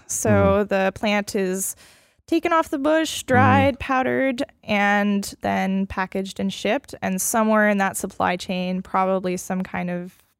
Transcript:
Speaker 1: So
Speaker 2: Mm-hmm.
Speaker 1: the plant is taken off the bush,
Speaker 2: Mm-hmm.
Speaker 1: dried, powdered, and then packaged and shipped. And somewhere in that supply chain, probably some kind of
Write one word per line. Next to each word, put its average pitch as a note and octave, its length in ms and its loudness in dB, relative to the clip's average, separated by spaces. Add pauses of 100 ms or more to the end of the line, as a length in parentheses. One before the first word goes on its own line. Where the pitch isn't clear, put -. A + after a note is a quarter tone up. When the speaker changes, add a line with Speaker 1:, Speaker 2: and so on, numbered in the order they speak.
Speaker 1:
So - 220 -2
Speaker 2:
Mm-hmm. G3+ 380 4
Speaker 1:
the F#3+ 280 0
plant G#3 400 -2
is F#3+ 400 -2 (500)
taken E4+ 280 0
off D#4+ 160 2
the D4+ 100 -4
bush, D#4 400 0
Speaker 2:
Mm-hmm. - 80 -10
Speaker 1:
dried, C4 520 4
powdered, C4 640 0 (200)
and G3+ 680 0 (100)
then F#3+ 460 -2
packaged F#3+ 520 -6
and G3 120 -2
shipped. - 500 -4
And F#3+ 200 -2
somewhere G#3+ 480 2
in G3+ 80 2
that G3 200 0
supply F#3+ 400 -2
chain, F#3 440 -4
probably F#3+ 560 0
some F#3 240 -6
kind F3+ 300 -6
of F3 260 -10 (220)